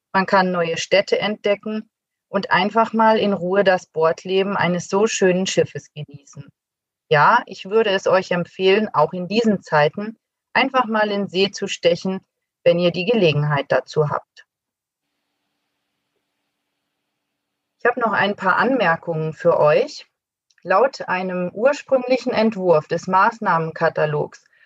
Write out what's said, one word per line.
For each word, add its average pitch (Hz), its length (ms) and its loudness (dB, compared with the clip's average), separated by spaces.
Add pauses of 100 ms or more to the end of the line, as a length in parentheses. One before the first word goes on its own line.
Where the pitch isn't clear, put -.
(120)
man 190 140 0
kann 185 260 2
neue 170 240 -2
Städte - 420 0
entdecken 214 720 -4 (380)
und 196 240 -4
einfach 214 400 0
mal 220 260 4
in 202 140 0
Ruhe 185 320 0
das 185 220 2
Bordleben 185 680 -2
eines 175 320 -2
so 202 200 2
schönen 185 380 0
Schiffes - 460 -4
genießen. - 560 -18 (600)
Ja, 170 380 4
ich - 220 -16
würde 214 220 2
es 190 160 0
euch 185 240 2
empfehlen, 190 600 0
auch 151 200 2
in 180 140 -8
diesen 214 360 0
Zeiten 165 540 0 (360)
einfach 262 340 0
mal 214 240 0
in 202 180 -4
See 190 220 0
zu 196 160 -8
stechen, 190 540 -2 (440)
wenn 170 140 4
ihr 175 140 2
die 175 120 -6
Gelegenheit 147 640 0
dazu 143 420 -2
habt. - 360 -10 (3250)
Ich - 80 -4
habe 240 140 -2
noch 220 120 -2
ein 196 240 -2
paar 185 200 -2
Anmerkungen 170 760 -2
für - 260 2
euch. 170 480 2 (560)
Laut 208 460 0
einem 180 440 -4
ursprünglichen 254 800 -2
Entwurf 185 540 2
des 170 200 -6
Maßnahmenkatalogs 165 1400 0 (220)